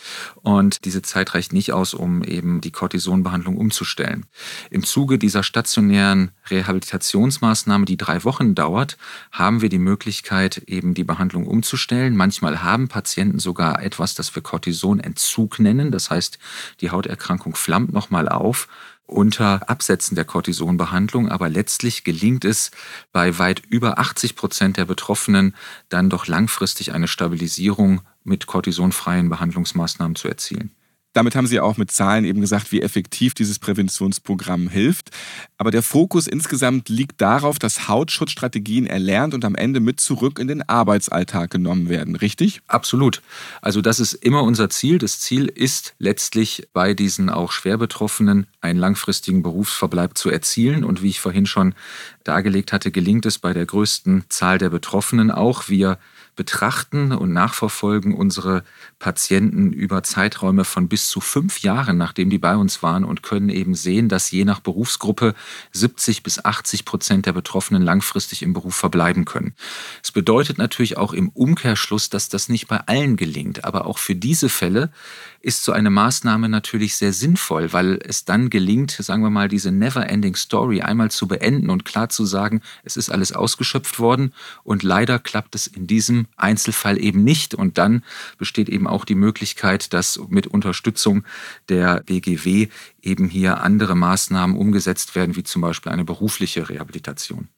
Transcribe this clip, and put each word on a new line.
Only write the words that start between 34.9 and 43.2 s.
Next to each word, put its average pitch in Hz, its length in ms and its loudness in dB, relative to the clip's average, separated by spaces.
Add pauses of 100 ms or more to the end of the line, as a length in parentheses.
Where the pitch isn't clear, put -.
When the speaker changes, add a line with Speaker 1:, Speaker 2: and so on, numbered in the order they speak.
Speaker 2:
Aber 113 140 0
der 113 120 2
Fokus 160 440 2
insgesamt 131 640 0
liegt 127 320 -2
darauf, 139 360 2
dass - 300 -2
Hautschutzstrategien 120 1000 -2
erlernt 98 460 0
und 123 120 -4
am 101 100 0
Ende 127 260 0
mit 120 200 2
zurück 135 380 0
in 123 100 -2
den 151 200 -6
Arbeitsalltag 98 840 2
genommen 90 380 0
werden, 85 260 -2
richtig? 107 540 0
Speaker 1:
Absolut. 135 540 2 (400)